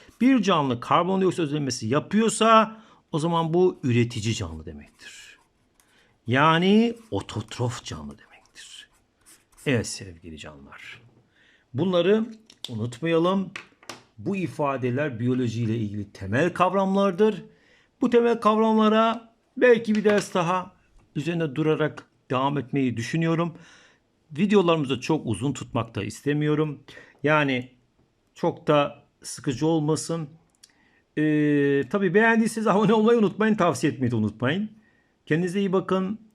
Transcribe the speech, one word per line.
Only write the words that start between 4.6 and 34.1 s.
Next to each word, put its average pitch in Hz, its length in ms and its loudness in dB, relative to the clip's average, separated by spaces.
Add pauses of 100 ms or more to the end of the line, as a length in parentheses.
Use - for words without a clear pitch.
demektir. - 720 -20 (880)
Yani 175 680 4 (140)
ototrof - 760 -6
canlı 107 340 -14
demektir. - 680 -20 (800)
Evet 117 200 0
sevgili 82 520 -16
canlar. 73 640 -20 (720)
Bunları 185 520 2 (420)
unutmayalım. 165 840 -2 (680)
Bu 170 180 -6
ifadeler 135 840 -4
biyolojiyle 120 560 -2
ilgili 104 360 -8
temel 127 400 -2
kavramlardır. 190 920 0 (560)
Bu 240 100 0
temel 233 300 2
kavramlara 220 920 2 (240)
belki 233 380 4
bir 208 100 0
ders 208 300 2
daha 180 380 -2 (440)
üzerine 160 380 -4
durarak 151 520 -2 (240)
devam 139 280 0
etmeyi 127 380 -2
düşünüyorum. 165 580 -2 (760)
Videolarımızı 165 680 2
çok 143 260 -2
uzun 117 260 -2
tutmak - 420 -6
da 101 100 -6
istemiyorum. 147 760 -2 (420)
Yani 143 500 0 (640)
çok 156 320 -6
da 147 360 0 (200)
sıkıcı 143 440 -6
olmasın. 156 600 -2 (880)
Ee, 147 720 2
tabii 196 240 0
beğendiyseniz 226 520 2
abone 202 260 4
olmayı 226 260 4
unutmayın, 214 360 2
tavsiye 165 380 0
etmeyi 123 180 -2